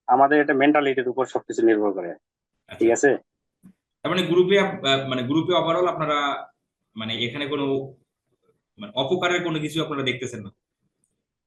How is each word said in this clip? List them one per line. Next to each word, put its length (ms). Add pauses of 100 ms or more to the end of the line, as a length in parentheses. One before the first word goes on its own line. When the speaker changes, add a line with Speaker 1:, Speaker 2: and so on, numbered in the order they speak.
Speaker 1:
আমাদের 340
এটা 140
মেন্টালিটির 540
উপর 180
সবকিছু 400
নির্ভর 260
করে। 180
Speaker 2:
আচ্ছা। 640
Speaker 1:
ঠিক 160
আছে? 260 (840)
Speaker 2:
তার 80
মানে 120
গ্রুপে 380
আপ-, 260
আহ, 220
মানে 140
গ্রুপে 300
overall 340
আপনারা 600 (500)
মানে 180
এখানে 320
কোনো 480 (840)
মানে 160
অপকারের 500
কোনো 140
কিছু 240
আপনারা 200
দেখতেছেন 400
না? 80 (960)